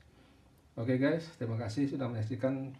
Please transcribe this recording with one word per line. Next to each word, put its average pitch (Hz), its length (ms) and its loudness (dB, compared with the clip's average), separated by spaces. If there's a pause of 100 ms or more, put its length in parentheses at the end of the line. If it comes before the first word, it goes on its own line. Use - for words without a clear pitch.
(800)
Oke, 127 160 2
guys, 151 400 2
terima 113 240 -2
kasih 135 320 0
sudah 131 160 -2
menyaksikan 131 720 0